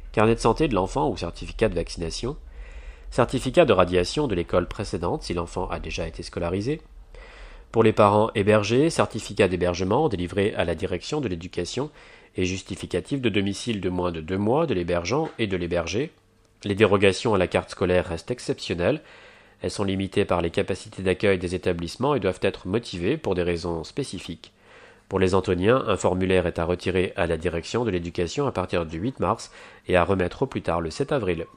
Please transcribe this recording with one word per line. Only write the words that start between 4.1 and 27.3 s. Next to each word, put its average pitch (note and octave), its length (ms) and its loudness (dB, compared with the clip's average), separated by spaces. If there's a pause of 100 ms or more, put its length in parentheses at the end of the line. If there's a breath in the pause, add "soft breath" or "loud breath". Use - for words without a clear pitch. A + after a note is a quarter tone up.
de G2 80 -2
l'école F2 320 0
précédente G2 560 -4
si F2+ 100 -4
l'enfant F2 340 -4
a E2+ 120 -6
déjà E2 260 -6
été D#2+ 160 -10
scolarisé. G2 600 -4 (880 loud breath)
Pour A2 100 6
les G2+ 120 6
parents G#2 420 6
hébergés, G#2+ 520 4
certificat G#2 600 2
d'hébergement F#2 600 2
délivré F#2+ 460 0
à F#2+ 100 0
la E2+ 120 -2
direction F#2 440 -4
de C3+ 60 -2
l'éducation F2+ 640 -6 (460 loud breath)
et F#2 80 0
justificatif F#2 760 -4
de B2 80 2
domicile G2+ 520 -2
de F#2 80 -2
moins F2+ 240 -2
de E2 80 -8
deux F2+ 180 -4
mois B2 280 2
de B2 80 -2
l'hébergeant F2 640 -2
et A2+ 100 -2
de F#2+ 80 -2
l'hébergé. F2 560 -2 (500)
Les G2+ 140 -2
dérogations G2 580 6
à G2 40 4
la F2+ 100 2
carte F2+ 220 0
scolaire F2+ 360 2
restent E2 240 -6
exceptionnelles. A2+ 680 -2 (640 loud breath)
Elles F#2+ 80 -2
sont G#2+ 140 -4
limitées F#2+ 400 0
par F2+ 160 2
les E2+ 80 0
capacités F#2+ 540 -4
d'accueil F#2+ 360 2
des F2 160 -4
établissements F2+ 600 -2
et A#2+ 60 0
doivent F#2 200 -2
être - 260 -2
motivées G2+ 520 -2
pour G2+ 160 -2
des F2 80 0
raisons E2+ 420 -2
spécifiques. - 720 -10 (560 loud breath)
Pour F#2+ 80 2
les F#2 160 4
Antoniens, G2 520 4
un F#2+ 120 0
formulaire F#2 480 2
est E2 120 -4
à E2+ 60 0
retirer F2+ 500 0
à F2+ 120 0
la G2 100 0